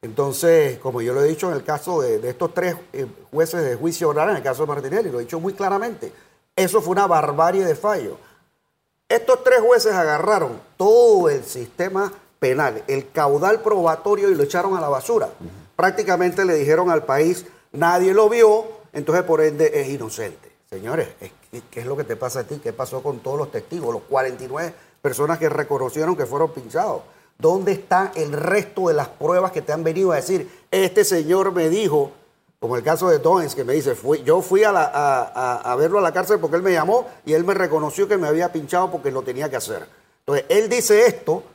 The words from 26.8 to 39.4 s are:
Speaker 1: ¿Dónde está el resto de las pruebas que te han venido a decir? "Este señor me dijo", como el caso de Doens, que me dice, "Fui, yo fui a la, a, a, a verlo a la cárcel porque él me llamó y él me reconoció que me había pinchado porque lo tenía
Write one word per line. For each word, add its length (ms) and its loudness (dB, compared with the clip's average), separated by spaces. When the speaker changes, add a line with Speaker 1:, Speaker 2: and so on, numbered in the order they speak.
Speaker 1:
¿Dónde 340 2
está 440 0
el 180 -4
resto 540 -2
de 60 2
las 140 0
pruebas 440 0
que 120 -6
te 100 -4
han 100 -4
venido 280 0
a 60 2
decir? 300 -2
"Este 340 2
señor 480 2
me 180 0
dijo", 420 0
como 180 -4
el 60 -6
caso 260 0
de 80 4
Doens, 380 2
que 80 -4
me 100 -2
dice, 220 0
"Fui, 260 -2
yo 200 2
fui 220 2
a 80 4
la, 120 2
a, 400 0
a, 480 -4
a 40 0
verlo 220 2
a 40 2
la 120 0
cárcel 260 0
porque 180 -2
él 40 0
me 100 0
llamó 360 0
y 80 -2
él 100 2
me 120 0
reconoció 520 -2
que 100 0
me 100 -2
había 240 0
pinchado 400 -2
porque 180 -4
lo 140 -6
tenía 260 -6